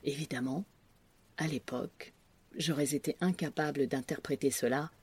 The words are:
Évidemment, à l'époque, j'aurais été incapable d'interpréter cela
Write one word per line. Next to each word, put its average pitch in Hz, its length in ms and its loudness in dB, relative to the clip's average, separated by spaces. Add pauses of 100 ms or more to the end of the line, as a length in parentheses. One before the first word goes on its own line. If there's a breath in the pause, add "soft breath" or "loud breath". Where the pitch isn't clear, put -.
Évidemment, 139 600 -2 (720)
à 160 120 -2
l'époque, - 640 -6 (440)
j'aurais 147 380 2
été 147 260 0
incapable 151 680 2
d'interpréter 135 640 0
cela 131 400 0 (100)